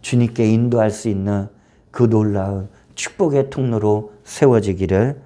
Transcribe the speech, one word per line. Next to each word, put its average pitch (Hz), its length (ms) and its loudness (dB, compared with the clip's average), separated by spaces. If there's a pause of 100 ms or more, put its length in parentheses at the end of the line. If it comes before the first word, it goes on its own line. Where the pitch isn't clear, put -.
주님께 120 480 0
인도할 113 420 2
수 110 180 -6
있는 98 380 -2 (440)
그 117 180 2
놀라운 101 600 0 (260)
축복의 139 540 -2
통로로 107 640 -2 (100)
세워지기를 101 1040 0